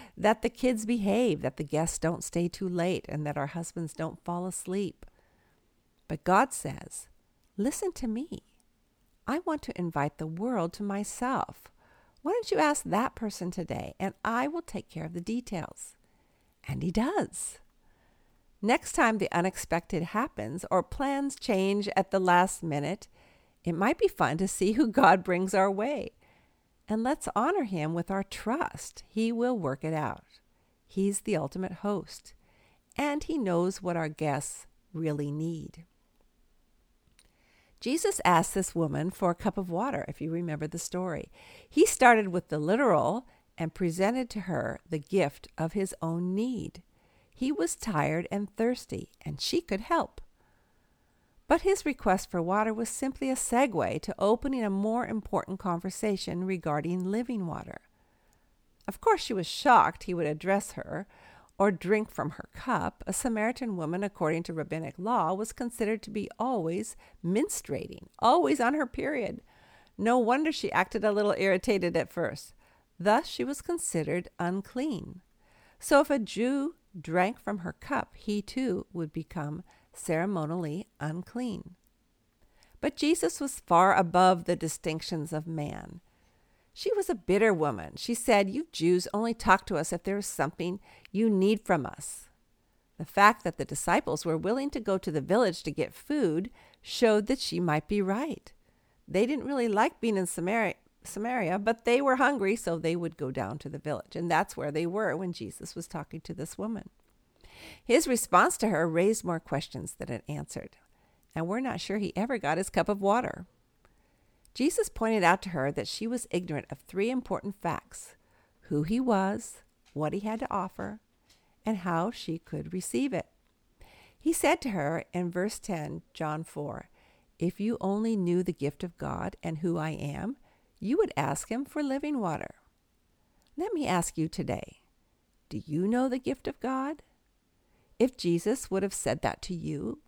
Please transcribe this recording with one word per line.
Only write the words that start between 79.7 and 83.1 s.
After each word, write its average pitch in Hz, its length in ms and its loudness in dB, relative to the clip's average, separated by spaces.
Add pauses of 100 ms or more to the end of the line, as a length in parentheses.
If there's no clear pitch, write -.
ceremonially 170 920 -2 (140)
unclean. 180 760 -6 (1080)
But - 140 0
Jesus 330 460 0